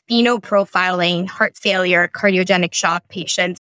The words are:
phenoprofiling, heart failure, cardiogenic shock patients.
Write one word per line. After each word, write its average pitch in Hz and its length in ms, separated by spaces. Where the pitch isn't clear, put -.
phenoprofiling, 190 1160
heart - 280
failure, 180 520
cardiogenic 185 640
shock - 360
patients. 180 500